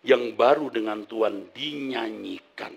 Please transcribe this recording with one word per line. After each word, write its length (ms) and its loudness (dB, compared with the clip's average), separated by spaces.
yang 320 4
baru 320 4
dengan 400 -4
Tuhan 480 -2
dinyanyikan. 1200 -8